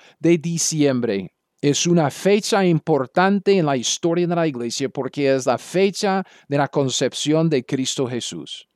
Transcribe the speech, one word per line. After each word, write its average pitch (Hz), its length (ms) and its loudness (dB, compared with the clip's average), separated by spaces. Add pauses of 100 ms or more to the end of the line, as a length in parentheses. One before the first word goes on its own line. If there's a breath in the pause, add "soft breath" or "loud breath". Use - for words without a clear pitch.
(200 soft breath)
de 165 180 4
diciembre 135 960 -2 (260)
es 143 280 0
una 165 240 2
fecha 202 520 0
importante 180 960 2
en 160 80 2
la 139 100 0
historia 170 520 -2
de 170 80 0
la 165 100 2
Iglesia 120 420 -4
porque 139 460 0
es 127 120 -2
la 120 120 0
fecha 196 640 0 (240 soft breath)
de 143 120 -2
la 139 100 2
concepción 147 800 0
de 131 160 0
Cristo 131 400 -4
Jesús. 104 680 -10